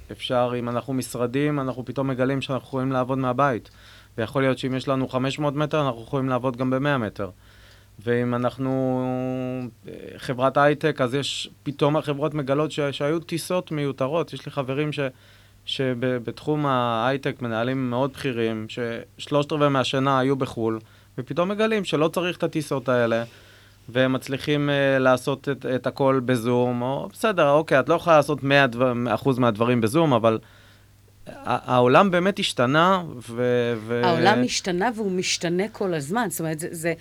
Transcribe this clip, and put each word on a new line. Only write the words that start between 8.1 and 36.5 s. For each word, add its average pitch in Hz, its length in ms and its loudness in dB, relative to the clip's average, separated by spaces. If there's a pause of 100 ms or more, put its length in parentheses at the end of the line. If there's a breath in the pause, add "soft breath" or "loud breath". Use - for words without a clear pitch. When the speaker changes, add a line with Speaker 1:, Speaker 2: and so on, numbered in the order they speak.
Speaker 1:
אנחנו, 127 680 -2 (840)
אה, 90 60 -14 (240)
חברת 131 400 0
הייטק, 147 440 2
אז 123 140 0
יש, - 340 -4 (140)
פתאום 147 340 2
החברות 143 360 -2
מגלות 147 380 0
ש-, - 80 -6 (120)
שהיו 147 280 -2
טיסות 175 520 -4
מיותרות. 143 600 -2
יש 131 120 -14
לי 139 60 -10
חברים 139 420 -2
ש-, 143 60 -6 (640 soft breath)
שבתחום 127 1000 -2
ההייטק 127 760 0
מנהלים 123 480 -2
מאוד 131 240 0
בכירים, 113 560 -4
ששלושת 123 840 -4
רבעי 147 180 4
מהשנה 135 500 2
היו 135 160 2
בחו"ל, 113 440 -2 (380 soft breath)
ופתאום 147 320 -2
מגלים 214 360 0
שלא 156 220 2
צריך 170 300 -2
את - 60 -2
הטיסות 147 460 -2
האלה, 117 340 2 (680 loud breath)
והם 131 220 2
מצליחים, 143 560 -2
אה, 135 300 2
לעשות 131 500 2
את, 127 160 -4
את 127 220 -2
הכל 135 380 2
בזום, 123 560 0
או 135 320 -4
בסדר, 175 380 2
אוקיי, 151 280 4
את 127 100 0
לא 165 60 4
יכולה 160 220 6
לעשות 139 260 2
מאה 139 240 6
דבר-, 123 260 2 (140)
אחוז 120 320 0
מהדברים 120 420 4
בזום, 139 320 2
אבל 113 260 4 (880 soft breath)
ה-, - 460 -4
העולם 131 380 6
באמת 180 280 0
השתנה, 170 640 2 (120)
ו-, 120 640 -2
ו- 117 280 -4
Speaker 2:
העולם 180 400 4
השתנה 196 500 -2
והוא 208 160 -4
משתנה 180 560 -2
כל 202 260 -4
הזמן. 170 360 -2
זאת - 100 -10
אומרת, 160 200 -4